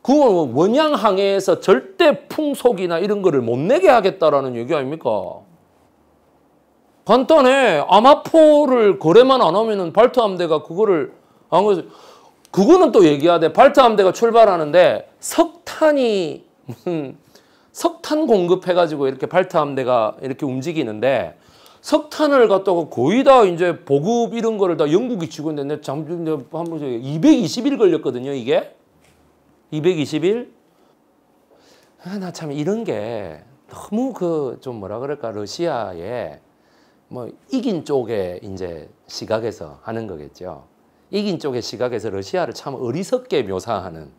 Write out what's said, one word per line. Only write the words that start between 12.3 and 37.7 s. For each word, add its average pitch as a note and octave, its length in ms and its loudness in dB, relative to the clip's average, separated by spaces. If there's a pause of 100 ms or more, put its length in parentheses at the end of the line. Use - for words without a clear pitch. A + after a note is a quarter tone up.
그거는 D4 400 6
또 G#3+ 140 6
얘기해야 D#3 340 2
돼. D#3 120 2
발트 B3+ 280 6
함대가 G3+ 340 4
출발하는데 F3 960 2 (100)
석탄이 B3+ 1300 -2 (200)
무슨 C#3+ 520 -10 (540)
석탄 - 560 -4
공급해가지고 F3 800 0
이렇게 C3+ 180 -6
발트 F3+ 320 -2
함대가 B2+ 640 -2
이렇게 C3+ 240 -8
움직이는데 B2+ 920 -4 (440)
석탄을 C#4+ 680 0
갖다가 F#3 400 0
거의 F3+ 360 0
다 C4 200 8
이제 F3 400 0
보급 G3+ 520 -2
이런 A3+ 220 -4
거를 F3+ 200 0
다 D3+ 120 0
영국이 F#3 400 -2
쥐고 D#3 220 -8
있는데 C#3+ 240 -6
내 D3 60 -16
잠-, D#3+ 420 -8
내 D#3+ 80 -4
한번 D#3 340 -8
보세요. D#3 240 -8
이백이십 E3 800 0
일 C#4 100 -2
걸렸거든요, C#3+ 540 0
이게. C#3 420 -4 (1000)
이백이십 D#3 520 -2
일. A#3 300 -4 (1500)
아, F#3+ 140 -12
나 F3+ 120 -10
참 D3+ 200 -12
이런 F3 320 -4
게 G#2 580 -8 (280)
너무 A#3+ 440 -6
그 D#3 480 -6
좀 B2 160 -12
뭐라 G2+ 220 -10
그럴까, C3+ 320 -8
러시아의 G#2 1080 -8 (680)
뭐 A#2+ 200 -14 (220)
이긴 A3+ 320 -4